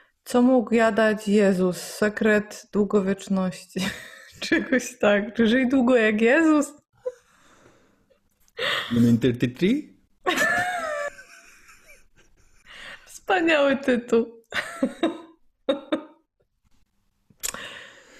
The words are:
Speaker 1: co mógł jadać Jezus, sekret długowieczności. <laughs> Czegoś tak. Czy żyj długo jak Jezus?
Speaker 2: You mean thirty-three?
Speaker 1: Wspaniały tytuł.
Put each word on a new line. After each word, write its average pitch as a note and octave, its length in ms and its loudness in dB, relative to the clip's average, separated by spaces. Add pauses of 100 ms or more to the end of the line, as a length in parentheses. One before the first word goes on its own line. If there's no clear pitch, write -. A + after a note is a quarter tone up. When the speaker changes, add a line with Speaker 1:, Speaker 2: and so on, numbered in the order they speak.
(240)
Speaker 1:
co A#3+ 180 2
mógł B3 320 2
jadać A3 540 2
Jezus, F#3+ 480 2
sekret G#3 960 -2
długowieczności. F#3+ 1080 -2 (320)
<laughs> - 280 -20
Czegoś - 580 -2
tak. G#3 360 0
Czy A3+ 120 2
żyj B3 220 2
długo B3+ 280 2
jak G#3+ 240 2
Jezus? D4 520 4 (2250)
Speaker 2:
You A#2 80 2
mean A#2 180 4
thirty-three? C3+ 760 -2 (3250)
Speaker 1:
Wspaniały D#4+ 720 0
tytuł. A#3+ 680 0 (3750)